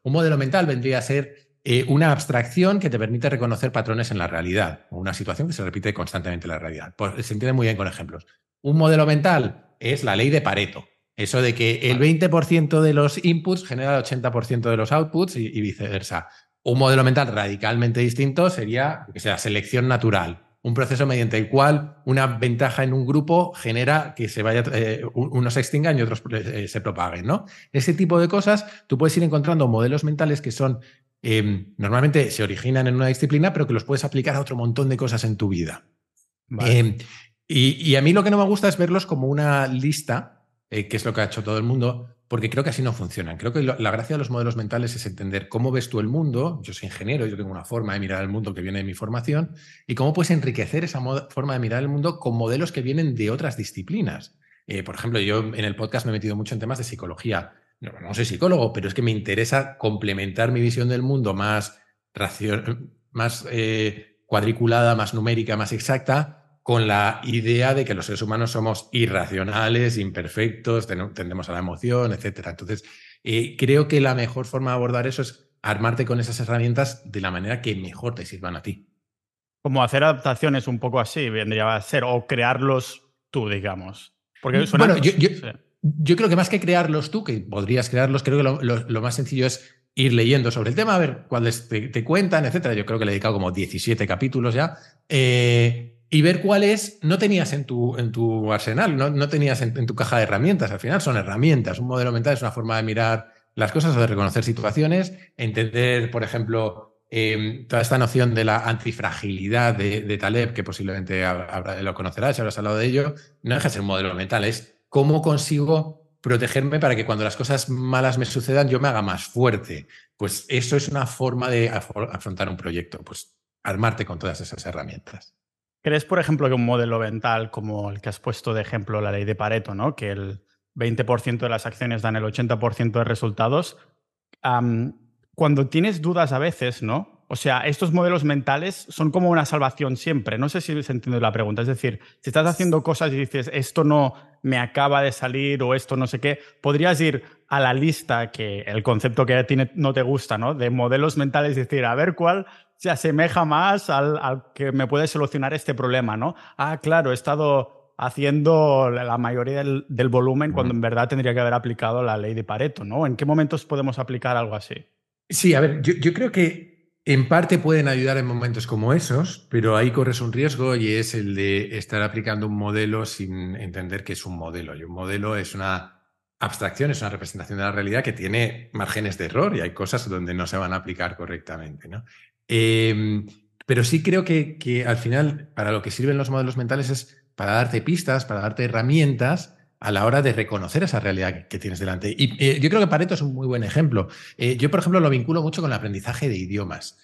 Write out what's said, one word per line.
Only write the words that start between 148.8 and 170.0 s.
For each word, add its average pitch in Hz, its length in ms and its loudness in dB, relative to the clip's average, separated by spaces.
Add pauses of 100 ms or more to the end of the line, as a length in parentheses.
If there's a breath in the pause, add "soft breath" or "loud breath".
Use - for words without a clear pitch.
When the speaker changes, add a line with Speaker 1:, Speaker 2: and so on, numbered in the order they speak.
Speaker 2:
concepto 120 440 2
que 127 80 4
a 127 120 4
ti 135 100 2
ne-, 131 180 0
no 139 200 2
te 131 80 2
gusta, 123 360 -2
¿no? 127 160 -2
De 120 160 -2
modelos 127 460 2
mentales, 147 400 0
decir, 127 300 0
A 117 80 2
ver 165 200 2
cuál 185 320 2 (360 loud breath)
se 180 80 0
asemeja 160 540 2
más 185 460 2
al, 147 280 2
al 131 280 -4 (100)
que 135 160 -2
me 131 160 2
puede 147 180 2
solucionar 147 480 -2
este 147 180 -2
problema, 123 440 0
¿no? 143 180 -2 (220 loud breath)
Ah, 147 260 -2
claro, 156 300 4
he - 20 0
estado 143 800 0
haciendo 143 920 4
la, 123 140 -2
la 117 140 0
mayoría 123 400 -2
del, 139 300 -2
del 127 200 2
volumen 131 420 2
cuando 123 220 0
Speaker 1:
Ujú. 117 60 0
Speaker 2:
en - 20 -2
verdad 117 280 2
tendría 127 240 0
que 120 60 0
haber 120 160 2
aplicado 117 480 -2
la 110 140 0
ley 107 180 -4
de 110 80 -4
Pareto, 110 420 -4
¿no? 131 220 -2
¿En 127 80 0
qué 143 100 -4
momentos 156 420 2
podemos 135 340 -2
aplicar 123 360 -2
algo 110 200 -2
así? - 280 -12 (440)
Speaker 1:
Sí, 175 260 4
a 135 60 6
ver, 147 200 2
yo, 170 120 2
yo 165 200 2
creo 247 200 -2
que - 720 -2
en 131 240 2
parte 175 320 4
pueden 156 260 4
ayudar 131 300 0
en 127 100 -2
momentos 120 400 -4
como 113 280 0
esos, 170 540 0
pero 110 280 2
ahí 120 160 4
corres 123 280 2